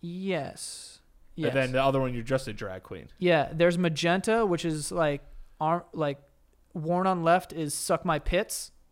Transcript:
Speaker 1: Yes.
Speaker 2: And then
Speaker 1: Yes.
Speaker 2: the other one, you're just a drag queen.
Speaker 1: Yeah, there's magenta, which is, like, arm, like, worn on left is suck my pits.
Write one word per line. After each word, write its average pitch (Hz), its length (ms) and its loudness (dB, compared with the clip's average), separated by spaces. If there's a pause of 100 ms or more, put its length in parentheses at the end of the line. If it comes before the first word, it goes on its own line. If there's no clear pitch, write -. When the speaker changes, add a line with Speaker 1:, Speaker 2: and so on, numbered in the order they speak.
Speaker 1:
Yes. 175 1000 -6 (380)
Speaker 2:
And 156 100 -2
then 135 80 0
Speaker 1:
Yes. 131 160 2
Speaker 2:
the 131 120 2
other 135 160 4
one, 127 140 0
you're 120 80 -4
just 127 260 -2
a 110 60 -8
drag 95 300 -10
queen. 90 240 -14 (100)
Speaker 1:
Yeah, 170 340 4
there's 170 280 4
magenta, 185 680 2
which 175 200 0
is, 156 260 -4
like, 151 320 0 (360)
arm, 165 240 0 (100)
like, 143 260 -2 (540)
worn 175 340 0
on 180 160 2
left 175 280 4
is 151 220 -4
suck - 320 -2
my 156 140 0
pits. - 520 -2 (200)